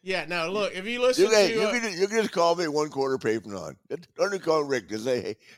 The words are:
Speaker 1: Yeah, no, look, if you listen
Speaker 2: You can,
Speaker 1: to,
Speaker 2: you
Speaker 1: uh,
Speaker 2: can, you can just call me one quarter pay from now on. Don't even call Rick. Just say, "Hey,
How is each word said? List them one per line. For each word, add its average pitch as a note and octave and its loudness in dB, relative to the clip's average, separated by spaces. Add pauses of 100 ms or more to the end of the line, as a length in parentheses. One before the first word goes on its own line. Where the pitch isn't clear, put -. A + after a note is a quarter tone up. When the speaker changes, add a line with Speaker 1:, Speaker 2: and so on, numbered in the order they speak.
Speaker 1:
Yeah, F3+ -2
no, E3+ -2
look, G3+ -2
if F#3+ -10
you A#3+ -2
listen B3+ 4
Speaker 2:
You A3 2
can, G#3 8
Speaker 1:
to, A3+ 0
Speaker 2:
you G#3+ 2
Speaker 1:
uh, G#3+ 0
Speaker 2:
can, A3+ -2
you G3 2
can A3 0
just G#3 0
call E3+ 2
me E3+ -2
one D3+ -2
quarter C3+ -2
pay A2+ 0
from G2+ -12
now F2+ -8
on. C#2+ -12 (120)
Don't D#3+ -8 (280)
even G3 -4
call D#3 2
Rick. C3 -2
Just A2 -8
say, B2 0
"Hey, G2+ -8 (220)